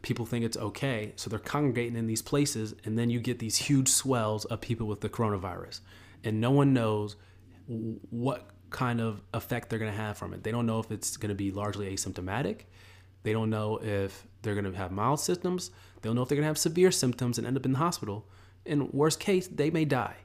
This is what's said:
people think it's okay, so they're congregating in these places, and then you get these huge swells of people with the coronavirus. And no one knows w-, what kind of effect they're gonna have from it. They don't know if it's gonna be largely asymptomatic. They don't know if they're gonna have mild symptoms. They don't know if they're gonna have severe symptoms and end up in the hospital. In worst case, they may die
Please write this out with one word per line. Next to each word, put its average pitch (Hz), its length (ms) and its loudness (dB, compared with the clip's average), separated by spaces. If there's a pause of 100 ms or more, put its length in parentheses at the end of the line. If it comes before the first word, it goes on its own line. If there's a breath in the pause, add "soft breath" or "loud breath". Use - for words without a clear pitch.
people 117 240 -2
think 117 180 0
it's 113 140 -2
okay, 107 580 -4
so - 140 -8
they're 110 80 -2
congregating 120 580 0
in 113 100 0
these 113 140 0
places, 113 540 0 (100)
and 110 140 0
then 120 100 4
you 120 120 2
get 120 180 -2
these 110 180 -2
huge 135 320 4
swells 110 560 2
of 113 160 -4
people 117 260 -2
with 104 140 -4
the 107 80 -4
coronavirus. 95 720 -2 (440 loud breath)
And 110 180 0
no 120 80 4
one 143 240 6
knows 107 420 2 (520 loud breath)
w-, 113 320 -6 (100)
what 120 400 -4 (180)
kind 120 320 0
of 110 220 -2 (100)
effect 117 380 -4
they're 113 80 -2
gonna 110 140 -4
have 107 260 -6
from 92 160 -8
it. 90 80 -12
They 107 80 -2
don't 120 160 2
know 113 120 2
if 110 120 -4
it's - 260 -4
gonna 104 180 -2
be 98 180 -2
largely 101 380 -4
asymptomatic. 98 760 -4 (560 loud breath)
They 107 100 0
don't 110 160 2
know 107 320 0
if 101 460 -2 (160)
they're 104 140 0
gonna 98 200 -2
have 92 140 -4
mild 117 300 2
symptoms. 180 500 -2 (300 loud breath)
They 110 80 -4
don't 117 80 2
know 123 60 2
if 127 60 -2
they're 147 60 4
gonna 151 140 2
have 151 100 0
severe 180 320 6
symptoms 123 480 0
and - 80 -2
end 131 100 0
up 131 80 -2
in 131 60 2
the 131 80 2
hospital. 110 480 -2 (380 soft breath)
In 147 260 0
worst 151 300 2
case, 185 260 2
they - 240 2
may 160 140 2
die 131 400 0